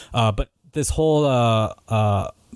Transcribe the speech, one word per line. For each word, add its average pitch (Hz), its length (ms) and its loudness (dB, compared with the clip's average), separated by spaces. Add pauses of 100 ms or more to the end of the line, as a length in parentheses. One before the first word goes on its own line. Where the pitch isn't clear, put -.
(140)
Uh, 110 180 2
but 107 160 -6 (240)
this 147 180 -4
whole, 156 360 2
uh, 117 480 2 (140)
uh, 104 400 0 (280)